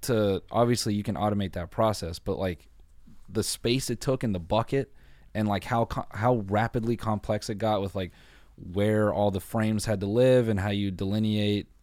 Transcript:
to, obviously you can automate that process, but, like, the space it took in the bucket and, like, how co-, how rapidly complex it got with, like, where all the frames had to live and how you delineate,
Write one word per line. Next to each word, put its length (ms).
to, 400
obviously 420
you 80
can 140
automate 380
that 160
process, 500
but, 180
like, 300
the 140
space 480
it 100
took 240
in 80
the 80
bucket 500
and, 140
like, 160
how 220
co-, 260
how 240
rapidly 480
complex 540
it 80
got 240
with, 140
like, 160
where 400
all 200
the 80
frames 460
had 140
to 60
live 420
and 120
how 100
you 220
delineate, 720